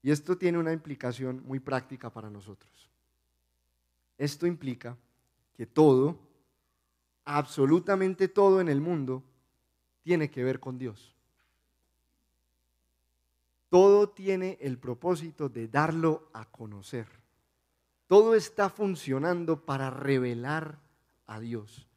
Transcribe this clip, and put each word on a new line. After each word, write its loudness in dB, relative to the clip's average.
Y 0
esto 0
tiene 0
una -2
implicación -8
muy -8
práctica -8
para -16
nosotros. -20
Esto -4
implica -8
que -12
todo, 4
absolutamente 2
todo 4
en 0
el 0
mundo, -4
tiene 0
que -6
ver -2
con -12
Dios. -14
Todo 8
tiene -6
el -6
propósito -6
de -10
darlo -2
a -16
conocer. -14
Todo 8
está 0
funcionando -4
para -6
revelar -4
a -14
Dios. -12